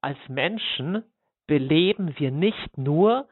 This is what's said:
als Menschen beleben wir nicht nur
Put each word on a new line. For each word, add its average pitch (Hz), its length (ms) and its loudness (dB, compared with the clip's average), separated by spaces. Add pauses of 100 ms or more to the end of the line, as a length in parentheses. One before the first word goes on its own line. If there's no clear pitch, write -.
als 135 260 -6
Menschen 165 760 -4 (440)
beleben 156 720 2
wir 135 140 -2
nicht 180 460 -2
nur 190 540 2